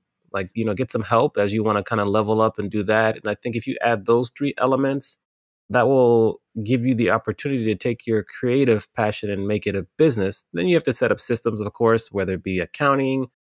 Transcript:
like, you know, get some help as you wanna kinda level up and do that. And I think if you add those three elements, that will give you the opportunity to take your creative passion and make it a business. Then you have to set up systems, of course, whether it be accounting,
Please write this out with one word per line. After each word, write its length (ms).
like, 220
you 100
know, 100
get 160
some 120
help 360
as 140
you 120
wanna 200
kinda 220
level 360
up 180
and 120
do 120
that. 340
And 100
I 60
think 240
if 100
you 140
add 240
those 240
three 280
elements, 600
that 200
will 520
give 220
you 100
the 160
opportunity 540
to 100
take 320
your 160
creative 720
passion 340
and 180
make 200
it 80
a 100
business. 560
Then 160
you 60
have 80
to 100
set 180
up 80
systems, 400
of 140
course, 360
whether 260
it 80
be 160
accounting, 720